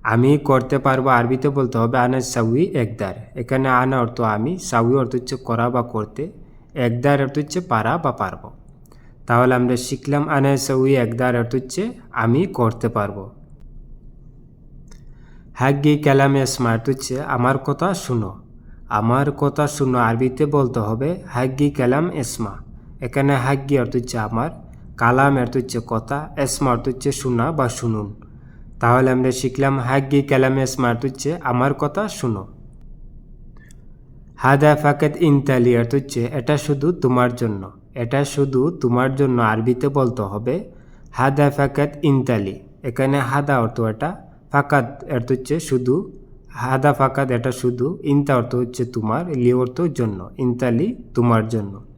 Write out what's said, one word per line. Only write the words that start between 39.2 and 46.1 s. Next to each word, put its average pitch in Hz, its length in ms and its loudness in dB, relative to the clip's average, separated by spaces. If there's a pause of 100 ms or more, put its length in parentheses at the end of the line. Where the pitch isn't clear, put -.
আরবিতে 117 460 0
বলতে 131 340 0
হবে 117 480 -4 (420)
হাদা 139 380 2
ফাকাত 143 520 -2
ইনতালি। 117 580 0 (220)
এখানে 135 380 0
হাদা 135 400 0
অর্থ 113 200 -2
এটা, 127 360 -4 (360)
ফাকাত 139 600 0
অর্থ 120 200 -2
হচ্ছে 131 280 -2
শুধু, 135 520 0 (360)